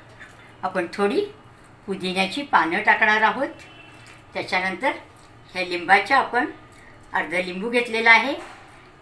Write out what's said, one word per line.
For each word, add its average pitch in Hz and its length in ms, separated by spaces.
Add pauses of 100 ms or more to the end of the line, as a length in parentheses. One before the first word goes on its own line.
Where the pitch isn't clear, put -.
(640)
आपण 185 300
थोडी 240 320 (640)
पुदिन्याची 190 560
पानं 180 400
टाकणार 214 400
आहोत. 226 260 (840)
त्याच्यानंतर 190 580 (600)
ह्या 185 120
लिंबाच्या 180 540
आपण 247 280 (680)
अर्ध 170 220
लिंबू 185 360
घेतलेला 226 400
आहे, 226 240 (680)